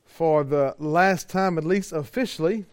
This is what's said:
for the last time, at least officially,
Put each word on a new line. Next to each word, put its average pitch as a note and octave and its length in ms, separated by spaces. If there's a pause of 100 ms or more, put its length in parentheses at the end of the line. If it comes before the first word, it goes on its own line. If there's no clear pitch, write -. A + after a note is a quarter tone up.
for D#3 400
the C#3 340
last E3+ 520
time, F#3 280
at D#3 60
least F#3 300
officially, F#3 800